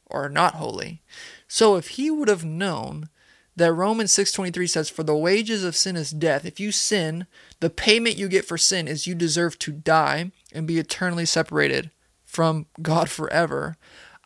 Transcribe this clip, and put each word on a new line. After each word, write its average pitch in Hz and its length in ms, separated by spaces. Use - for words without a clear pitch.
or 143 220
not 156 280
holy. 135 460
So 214 280
if 170 140
he 294 220
would 294 160
have 190 160
known 156 680
that 170 160
Romans 202 400
six 196 200
twenty-three 180 360
says, 160 220
"For - 140
the 151 120
wages 202 480
of 170 120
sin 190 200
is 151 160
death." 151 340
If - 140
you 208 120
sin, 175 560
the 165 100
payment 226 480
you 196 100
get 185 180
for 170 120
sin 170 300
is 147 200
you 180 80
deserve 170 440
to - 120
die 156 600
and 160 160
be 165 120
eternally 170 460
separated 151 640
from 160 400
God 160 280
forever. 156 680